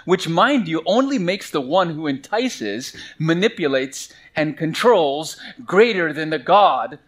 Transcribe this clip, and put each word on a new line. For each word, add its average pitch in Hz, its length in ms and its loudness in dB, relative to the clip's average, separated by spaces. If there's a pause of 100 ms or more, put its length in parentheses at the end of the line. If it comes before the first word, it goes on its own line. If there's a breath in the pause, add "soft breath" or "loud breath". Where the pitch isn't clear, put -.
which, 180 240 0
mind 202 400 2
you, 160 160 -2
only 262 340 0
makes 185 320 -4
the 160 80 -2
one 165 300 0
who 156 180 -6
entices, 135 880 -6 (240 loud breath)
manipulates, 160 920 -2 (200 loud breath)
and 151 240 -2
controls 160 800 0 (280 loud breath)
greater 180 480 2
than 156 160 -6
the 156 100 -2
God 143 580 4 (100)